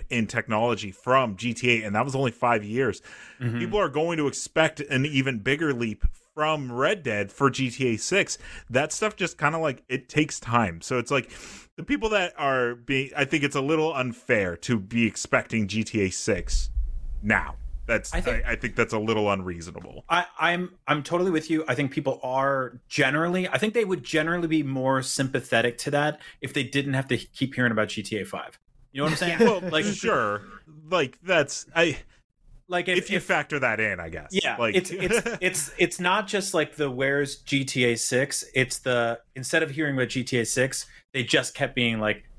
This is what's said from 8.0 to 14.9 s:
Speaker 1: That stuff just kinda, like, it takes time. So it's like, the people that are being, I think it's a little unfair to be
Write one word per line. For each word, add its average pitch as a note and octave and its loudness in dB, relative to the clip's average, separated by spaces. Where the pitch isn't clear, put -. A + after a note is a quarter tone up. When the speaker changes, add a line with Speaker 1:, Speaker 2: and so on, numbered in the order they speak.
Speaker 1:
That C3+ 2
stuff G#3+ -2
just - -4
kinda, D#3 2
like, D#3 -2
it C3 -4
takes D3+ 0
time. A2+ 2
So B2+ -2
it's A#2 -4
like, C#3 0
the F3 -14
people A3 -2
that F#3+ 0
are C3 2
being, C3 -2
I C#3 2
think C#3+ 0
it's C#3 0
a C#3 2
little D#3 2
unfair A#2 0
to B2 0
be A2 0